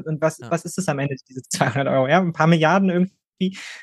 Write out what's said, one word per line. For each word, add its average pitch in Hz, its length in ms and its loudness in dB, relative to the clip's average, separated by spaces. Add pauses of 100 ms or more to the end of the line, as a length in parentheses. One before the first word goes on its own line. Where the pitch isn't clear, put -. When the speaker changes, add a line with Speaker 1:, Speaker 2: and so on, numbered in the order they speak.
Speaker 1:
Und 156 160 -6
was, 156 180 -2
Speaker 2:
Ja. 120 120 -12
Speaker 1:
was 165 140 -4
ist 175 140 -10
es 185 100 -4
am 143 100 -2
Ende, 135 160 -4 (140)
diese 127 140 -14
zweihundert 139 440 -2
Euro? 131 220 2
Ja, 160 120 6
ein 175 120 0
paar 160 160 2
Milliarden 170 420 4
irgendwie. 180 260 0 (680)